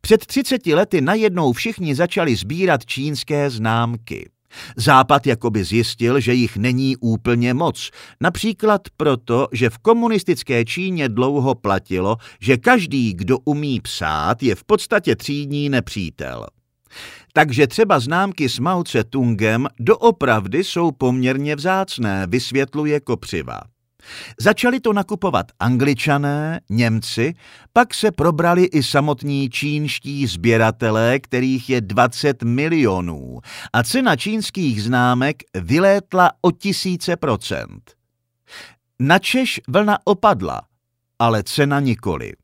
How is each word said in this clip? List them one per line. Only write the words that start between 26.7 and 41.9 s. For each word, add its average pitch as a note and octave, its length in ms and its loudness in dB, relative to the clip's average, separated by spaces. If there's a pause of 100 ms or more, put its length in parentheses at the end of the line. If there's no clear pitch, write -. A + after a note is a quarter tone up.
pak A#3+ 200 2
se G#3+ 180 0
probrali E3+ 520 2
i D3+ 200 2
samotní C#3 680 -2
čínští C#3+ 800 -4
sběratelé, A2+ 920 2
kterých C3 500 -2
je B2 120 2
dvacet A#2+ 600 0
milionů. F#2+ 960 -2 (340)
A A#2+ 100 2
cena A#3 320 0
čínských F3 680 -4
známek B2 600 0 (180)
vylétla F#3 720 4 (100)
o F3 100 4
tisíce F3+ 640 -4
procent. C#2 760 -6 (1080)
Načež G3 680 0
vlna G#3 360 2
opadla, F#2+ 580 0 (580)
ale A2 240 2
cena C#3+ 360 0
nikoli. E2+ 540 -2 (100)